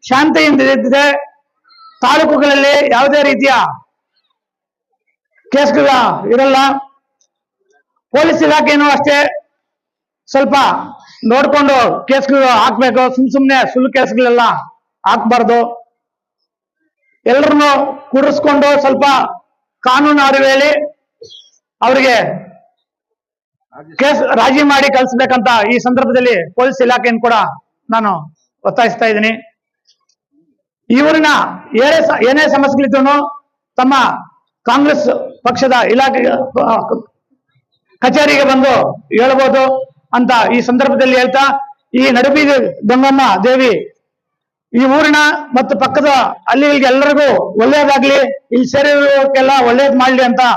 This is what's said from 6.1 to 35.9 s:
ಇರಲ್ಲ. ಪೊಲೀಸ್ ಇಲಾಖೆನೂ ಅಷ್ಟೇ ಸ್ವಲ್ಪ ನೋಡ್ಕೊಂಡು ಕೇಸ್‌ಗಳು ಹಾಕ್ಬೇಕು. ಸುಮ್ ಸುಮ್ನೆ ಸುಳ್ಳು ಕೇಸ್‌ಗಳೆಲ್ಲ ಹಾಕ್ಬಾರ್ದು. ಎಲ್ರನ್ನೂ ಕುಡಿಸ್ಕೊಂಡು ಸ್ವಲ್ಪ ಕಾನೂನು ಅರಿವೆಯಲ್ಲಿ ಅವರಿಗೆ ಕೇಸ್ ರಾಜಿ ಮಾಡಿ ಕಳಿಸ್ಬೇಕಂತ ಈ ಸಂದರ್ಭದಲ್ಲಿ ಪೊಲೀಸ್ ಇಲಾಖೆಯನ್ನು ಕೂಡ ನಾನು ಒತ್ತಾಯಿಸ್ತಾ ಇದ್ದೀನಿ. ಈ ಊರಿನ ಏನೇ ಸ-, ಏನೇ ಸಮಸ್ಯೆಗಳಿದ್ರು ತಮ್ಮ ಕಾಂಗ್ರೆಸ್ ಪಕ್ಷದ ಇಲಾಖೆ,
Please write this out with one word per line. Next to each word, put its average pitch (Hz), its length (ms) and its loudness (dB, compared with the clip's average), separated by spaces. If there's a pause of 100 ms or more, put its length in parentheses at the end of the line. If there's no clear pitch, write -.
ಇರಲ್ಲ. 269 260 2 (1500)
ಪೊಲೀಸ್ 311 320 0
ಇಲಾಖೆನೂ 294 420 2
ಅಷ್ಟೇ 285 560 0 (840)
ಸ್ವಲ್ಪ 269 280 -2 (680)
ನೋಡ್ಕೊಂಡು 277 840 0
ಕೇಸ್‌ಗಳು 269 400 0
ಹಾಕ್ಬೇಕು. 247 680 0
ಸುಮ್ 262 120 0
ಸುಮ್ನೆ 269 440 0
ಸುಳ್ಳು 262 200 -2
ಕೇಸ್‌ಗಳೆಲ್ಲ 240 480 0 (680)
ಹಾಕ್ಬಾರ್ದು. 233 840 -2 (1400)
ಎಲ್ರನ್ನೂ 294 760 0 (100)
ಕುಡಿಸ್ಕೊಂಡು 285 680 0
ಸ್ವಲ್ಪ 269 240 0 (760)
ಕಾನೂನು 285 420 2
ಅರಿವೆಯಲ್ಲಿ 269 480 2 (1120)
ಅವರಿಗೆ 254 340 2 (1800)
ಕೇಸ್ 294 260 0
ರಾಜಿ 262 400 0
ಮಾಡಿ 277 260 2
ಕಳಿಸ್ಬೇಕಂತ 254 840 0
ಈ 240 40 0
ಸಂದರ್ಭದಲ್ಲಿ 247 760 -2
ಪೊಲೀಸ್ 262 300 -2
ಇಲಾಖೆಯನ್ನು 240 380 0
ಕೂಡ 233 120 0 (580)
ನಾನು 220 200 -2 (540)
ಒತ್ತಾಯಿಸ್ತಾ 220 420 -2
ಇದ್ದೀನಿ. 220 260 -2 (1600)
ಈ 240 100 2
ಊರಿನ 311 260 2 (500)
ಏನೇ 294 300 2
ಸ-, - 240 0
ಏನೇ 294 180 2
ಸಮಸ್ಯೆಗಳಿದ್ರು 277 960 0 (300)
ತಮ್ಮ 254 180 0 (680)
ಕಾಂಗ್ರೆಸ್ 285 460 0 (360)
ಪಕ್ಷದ 254 280 0
ಇಲಾಖೆ, 254 560 0 (320)